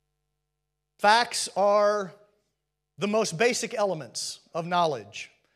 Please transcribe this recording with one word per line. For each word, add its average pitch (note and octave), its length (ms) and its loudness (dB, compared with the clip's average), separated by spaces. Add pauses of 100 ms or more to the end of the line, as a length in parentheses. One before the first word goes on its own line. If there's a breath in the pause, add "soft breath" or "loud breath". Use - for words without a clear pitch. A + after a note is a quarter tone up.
(1000)
Facts A#3 560 2
are G#3 580 2 (840)
the E3+ 100 -4
most G#3 300 0
basic A#3 360 0
elements F#3 680 -6 (120)
of E3 120 -4
knowledge. D#3 680 -2 (240)